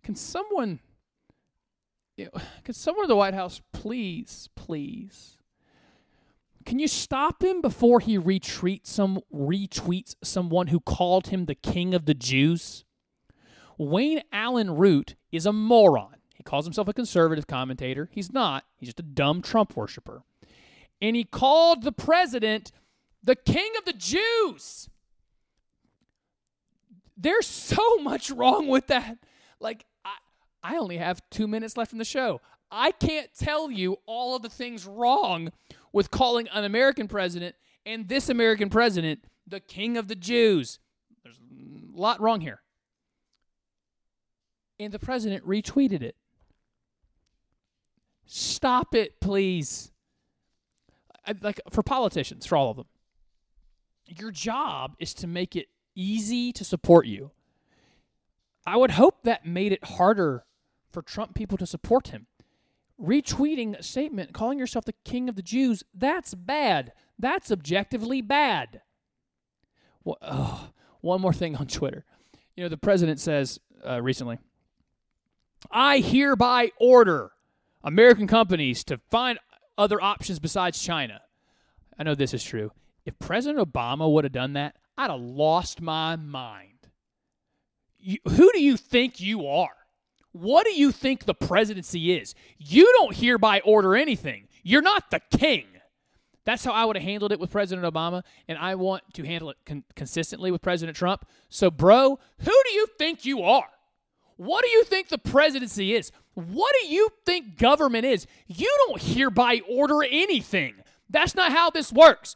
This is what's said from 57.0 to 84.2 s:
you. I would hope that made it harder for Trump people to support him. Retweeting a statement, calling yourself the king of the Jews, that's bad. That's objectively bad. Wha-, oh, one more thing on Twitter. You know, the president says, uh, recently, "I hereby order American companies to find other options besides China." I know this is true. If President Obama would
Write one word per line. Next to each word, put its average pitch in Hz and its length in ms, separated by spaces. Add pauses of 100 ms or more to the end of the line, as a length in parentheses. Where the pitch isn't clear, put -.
you. 113 260 (1300)
I 185 120
would 247 140
hope 233 320
that 233 220
made 185 260
it 190 120
harder 180 600 (460)
for 170 100
Trump - 320
people 196 240
to 180 80
support - 440
him. - 180 (760)
Retweeting 254 760
a 165 60
statement, 262 500
calling 254 260
yourself 247 260
the 220 80 (100)
king 247 240
of 233 80
the 196 60
Jews, 226 420 (100)
that's 277 400
bad. 185 600 (240)
That's 285 340
objectively 208 720
bad. 214 600 (1200)
Wha-, - 180
oh, 139 480 (320)
one 180 180
more 185 140
thing 160 220
on 135 120
Twitter. 139 380 (500)
You 180 80
know, 175 60
the 156 80
president 175 420
says, 143 400 (260)
uh, 123 160
recently, 123 360 (1300)
"I 277 280
hereby 247 800
order 202 520 (520)
American 208 440
companies 175 580
to 131 140 (100)
find 240 300 (380)
other 208 240
options 196 380
besides 175 420
China." 135 400 (760)
I 151 60
know 151 120
this 139 180
is 123 100
true. 107 280 (340)
If - 140
President 262 400
Obama 143 520
would 151 120